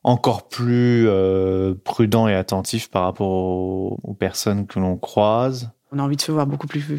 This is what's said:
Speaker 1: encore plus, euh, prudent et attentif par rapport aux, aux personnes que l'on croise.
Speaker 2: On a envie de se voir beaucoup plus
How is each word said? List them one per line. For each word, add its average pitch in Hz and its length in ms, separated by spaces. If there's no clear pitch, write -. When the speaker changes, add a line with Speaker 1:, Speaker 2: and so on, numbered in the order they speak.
Speaker 1:
encore 123 440
plus, 120 600
euh, 95 680
prudent 113 440
et 101 60
attentif 95 540
par 95 140
rapport 95 260
aux, 92 760
aux 104 100
personnes 101 520
que - 120
l'on 92 180
croise. 117 720
Speaker 2:
On 139 80
a 139 40
envie 139 140
de 143 60
se - 80
voir 151 160
beaucoup 143 220
plus 147 120